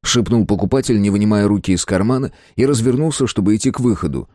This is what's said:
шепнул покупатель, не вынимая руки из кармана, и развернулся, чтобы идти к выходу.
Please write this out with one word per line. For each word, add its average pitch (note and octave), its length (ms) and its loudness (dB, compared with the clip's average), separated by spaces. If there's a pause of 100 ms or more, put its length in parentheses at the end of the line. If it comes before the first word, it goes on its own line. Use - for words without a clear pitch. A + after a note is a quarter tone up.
шепнул A2+ 400 0
покупатель, G#2+ 560 0
не G2+ 80 2
вынимая G#2 400 2
руки G2+ 240 0
из F2 140 -2
кармана, B2+ 440 0 (260)
и C3 100 2
развернулся, C3+ 600 0
чтобы G#2 300 0
идти C3 140 0
к - 100 -8
выходу. F2+ 540 -2